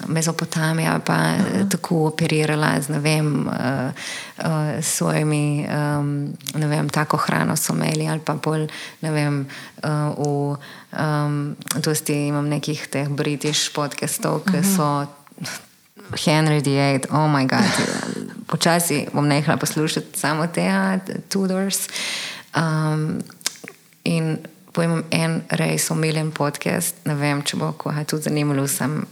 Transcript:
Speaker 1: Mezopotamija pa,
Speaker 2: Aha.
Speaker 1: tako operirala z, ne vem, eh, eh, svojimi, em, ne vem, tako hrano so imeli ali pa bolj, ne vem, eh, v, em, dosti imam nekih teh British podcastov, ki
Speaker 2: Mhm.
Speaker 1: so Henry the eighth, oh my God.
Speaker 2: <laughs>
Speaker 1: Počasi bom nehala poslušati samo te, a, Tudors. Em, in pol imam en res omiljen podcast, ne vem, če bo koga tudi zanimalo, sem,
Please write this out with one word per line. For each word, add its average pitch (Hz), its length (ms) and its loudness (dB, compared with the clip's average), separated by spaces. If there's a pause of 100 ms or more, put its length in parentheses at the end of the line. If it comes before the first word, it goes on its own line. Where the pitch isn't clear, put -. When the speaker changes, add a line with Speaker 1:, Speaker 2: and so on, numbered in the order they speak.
Speaker 1:
Mezopotamija 160 920 0
pa, 165 140 0
Speaker 2:
Aha. 165 540 2
Speaker 1:
tako 170 400 2
operirala 156 720 2
z, 143 80 -4
ne 151 120 -2
vem, 151 280 2 (160)
eh, 135 480 -2 (460)
eh, 156 420 0
svojimi, 151 840 2
em, 147 420 0 (440)
ne 156 160 0
vem, 151 200 2
tako 151 300 0
hrano 156 380 2
so - 180 0
imeli 156 340 0
ali 156 120 0
pa 151 160 -2
bolj, 156 320 0 (300)
ne 160 140 -2
vem, 147 320 2 (320)
eh, - 140 -2 (240)
v, 143 420 0 (360)
em, 147 440 2 (380)
dosti 151 400 0 (100)
imam 147 240 0
nekih 147 380 -2
teh 143 220 -2
British 147 640 0
podcastov, 151 720 -2
ki 190 120 2
Speaker 2:
Mhm. 175 120 2
Speaker 1:
so 147 420 2 (1120)
Henry 156 440 4
the 139 100 2
eighth, 139 360 2
oh 156 200 2
my 139 180 4
God. 135 220 4 (440)
Speaker 2:
<laughs> - 340 -10
Speaker 1:
Počasi 170 640 2
bom 147 160 2
nehala 147 320 4
poslušati 156 540 0
samo 156 360 0
te, 165 160 -2
a, 190 360 2 (260)
Tudors. 190 640 0 (600)
Em, 156 720 0 (840)
in 160 360 0 (280)
pol - 180 -2
imam 165 240 2
en 165 260 0 (140)
res 160 400 0
omiljen 156 440 0
podcast, - 720 -2
ne 151 120 -2
vem, 143 280 0
če - 160 -4
bo 160 160 -2
koga 151 300 -4
tudi 156 200 -4
zanimalo, 147 420 2
sem, 139 300 -2 (160)